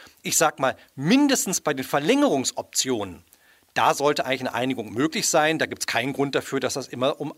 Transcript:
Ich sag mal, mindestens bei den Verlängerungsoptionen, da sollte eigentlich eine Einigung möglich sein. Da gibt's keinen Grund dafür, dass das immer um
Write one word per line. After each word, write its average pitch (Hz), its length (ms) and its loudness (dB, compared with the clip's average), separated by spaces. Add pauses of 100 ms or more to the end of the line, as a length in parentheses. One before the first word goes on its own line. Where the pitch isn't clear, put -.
(220)
Ich - 160 -4
sag 156 220 2
mal, 131 160 0 (200)
mindestens 226 640 2
bei 151 120 -2
den 131 120 -4
Verlängerungsoptionen, 131 1400 0 (500)
da 139 220 4
sollte 143 300 0
eigentlich 127 160 -2
eine 123 120 -4
Einigung 120 400 -4
möglich 156 340 -2
sein. 156 300 2
Da 131 80 0
gibt's - 220 -8
keinen 123 260 -2
Grund 135 220 -2
dafür, 135 240 -2
dass 131 160 -2
das 127 120 -8
immer 135 320 -2
um 151 180 -8